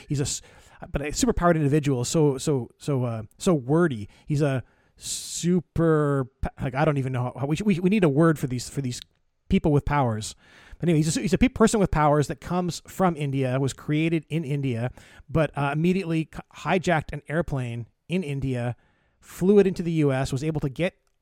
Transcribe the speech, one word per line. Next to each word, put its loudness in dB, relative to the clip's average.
he's -4
a -2
s-, -6
but -4
a -8
superpowered 2
individual. 0
So, 2
so, -2
so, -2
uh, -6
so 0
wordy. 0
He's -2
a 0
super 0
pa-, -4
like, -6
I 2
don't 2
even -2
know -2
how, -6
how -2
we, 0
sh-, -6
we, 2
we 2
need 4
a 6
word 4
for -4
these, -6
for -6
these -6
people 4
with 4
powers. 0
But -2
anyway, 4
he's 2
a 0
su-, -4
he's 0
a 2
pe-, 4
person 4
with 2
powers 4
that -10
comes -4
from 0
India, -2
was 0
created -2
in -4
India, -4
but, 0
uh, -2
immediately 0
c-, -14
hijacked 0
an -12
airplane -4
in -4
India, -4
flew 2
it 6
into -4
the -2
U 2
S, -2
was -4
able -2
to -2
get, -4